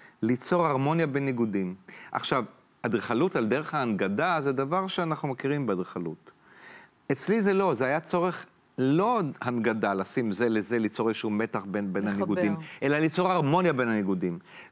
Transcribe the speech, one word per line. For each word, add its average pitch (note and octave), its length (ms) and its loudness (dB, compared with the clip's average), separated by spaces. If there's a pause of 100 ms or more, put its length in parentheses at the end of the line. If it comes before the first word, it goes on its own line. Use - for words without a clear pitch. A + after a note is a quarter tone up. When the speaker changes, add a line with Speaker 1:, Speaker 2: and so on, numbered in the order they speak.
(220)
Speaker 1:
ליצור C3 440 2
הרמוניה D3+ 400 2
בין C#3 180 -2
ניגודים. G#2 500 0 (380)
עכשיו, B2+ 320 -2 (380)
אדריכלות B2 540 0
על A#2 100 2
דרך C#3 280 0
ההנגדה B2 680 0
זה C#3 120 0
דבר D3 340 -2
שאנחנו D#3+ 420 -2
מכירים C3+ 380 -2
באדריכלות. F2+ 680 -4 (800)
אצלי G#3 300 2
זה G3 120 4
לא, F#3+ 200 4
זה A#2+ 100 0
היה D3 160 0
צורך F3 460 -2 (320)
לא F3+ 420 4 (200)
הנגדה, A2+ 540 0
לשים G#2 380 -2
זה A2+ 160 2
לזה, A2 300 0
ליצור G#2+ 300 0
איזשהו A2 220 -2
מתח G#2 340 -2
בין, G2+ 280 -4
בין G2 120 -2
Speaker 2:
לחבר. G2+ 180 -2
Speaker 1:
הניגודים, D#3 340 0 (260)
אלא C#3+ 160 2
ליצור F3+ 300 2
הרמוניה E3+ 440 4
בין B2+ 160 0
הניגודים. F#2+ 500 0 (340)